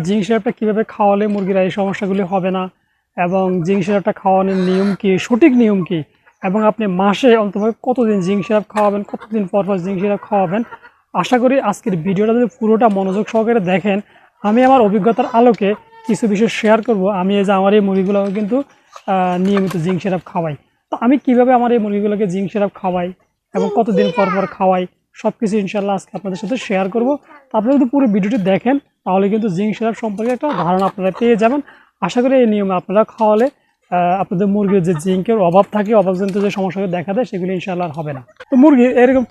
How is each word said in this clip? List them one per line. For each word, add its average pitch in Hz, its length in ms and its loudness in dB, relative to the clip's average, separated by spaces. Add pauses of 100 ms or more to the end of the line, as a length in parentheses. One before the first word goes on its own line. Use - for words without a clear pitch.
জিঙ্ক 208 200 0
সিরাপটা 226 320 0
কীভাবে 214 240 0 (120)
খাওয়ালে 202 300 2 (100)
মুরগিরা 190 320 0
এই 185 120 -4
সমস্যাগুলি 196 440 -2 (100)
হবে 185 240 -2
না 185 60 -4 (540)
এবং 185 280 0 (220)
জিঙ্ক 196 200 0
সিরাপটা 202 260 0 (100)
খাওয়ানোর 190 360 2 (100)
নিয়ম 190 200 0 (120)
কী, 202 100 0 (160)
সঠিক 254 260 4 (100)
নিয়ম 208 160 2 (100)
কী 175 100 -2 (500)
এবং 196 120 0 (100)
আপনি 214 140 -2 (160)
মাসে 202 300 2 (120)
অন্তত 202 200 -4 (240)
কতদিন 226 400 0
জিঙ্ক 202 200 0
সিরাপ 214 260 0
খাওয়াবেন, 208 380 0
কতদিন 214 420 -6
পর 202 160 2
পর 202 160 0
জিঙ্ক 190 180 -4
সিরাপ 202 260 -2
খাওয়াবেন, 196 340 0 (600)
আশা 254 200 0
করি 254 140 2 (140)
আজকের 190 240 -4 (100)
ভিডিওটা 202 340 0
যদি 240 180 0
পুরোটা 214 300 2 (120)
মনোযোগ 196 340 -2
সহকারে 226 280 0 (120)
দেখেন, 196 260 0 (500)
আমি 220 200 4
আমার 262 180 6
অভিজ্ঞতার 220 420 0 (120)
আলোকে 214 300 4 (360)
কিছু 220 260 -2
বিষয় 208 260 0
শেয়ার 220 280 4
করব। 208 160 0 (180)
আমি 190 200 0
এই 196 80 2
যে 208 120 2
আমার 196 180 4
এই 208 80 2
মুরগিগুলোকে 196 520 0
কিন্তু, 214 180 -2 (560)
আহ, 185 320 0
নিয়মিত 190 300 0 (100)
জিঙ্ক 185 200 -2
সিরাপ 180 260 -2
খাওয়াই। 165 240 -4 (360)
তো - 40 -8 (100)
আমি 247 100 4 (100)
কীভাবে 247 340 4
আমার 240 180 0
এই 233 80 2
মুরগিগুলোকে 208 480 -2
জিঙ্ক 190 200 -4
সিরাপ 202 280 -2
খাওয়াই 180 280 -4 (480)
এবং 440 120 0 (100)
কতদিন 202 380 2
পর 196 180 2
পর 190 100 -2 (120)
খাওয়াই, 185 280 0 (360)
সব 220 200 -2
কিছু 214 140 -2 (100)
ইনশাল্লাহ 202 340 -4
আজকে - 200 -20
আপনাদের 185 240 -8
সাথে 208 140 -4 (100)
শেয়ার 190 280 -2
করব। 233 140 0 (400)
তো - 100 -20
আপনারা 226 180 2
যদি 269 160 4
পুরো 277 220 2
ভিডিওটি 208 240 0 (120)
দেখেন 233 260 0 (280)
তাহলে 196 280 0
কিন্তু 220 240 0
জিঙ্ক 208 220 -2
সিরাপ 220 240 -2
সম্পর্কে 220 340 -4
একটা 294 120 -4 (140)
ধারণা 185 280 0
আপনারা 185 200 -4 (100)
পেয়ে 233 220 2
যাবেন। 247 180 2 (460)
আশা 175 160 -4
করি 262 200 2
এই 233 100 4
নিয়মে 196 280 -2
আপনারা 202 220 0 (120)
খাওয়ালে, 214 360 2
আহ, - 720 -4
আপনাদের 190 320 -2
মুরগির 202 340 2
যে 185 60 0 (100)
জিঙ্কের 190 340 -2 (100)
অভাব 190 180 4 (100)
থাকে, 208 140 -2 (100)
অভাবজনিত 185 440 -2
যে 202 140 0
সমস্যাগুলো 190 380 -4
দেখা 180 200 -6
দেয় 247 140 -2
সেগুলো 185 280 -6
ইনশাল্লাহ 175 300 -6
আর 139 100 -10
হবে 151 180 -8
না। 127 60 -16 (280)
তো 285 120 -2
মুরগির 254 300 6 (100)
এরকম 254 280 4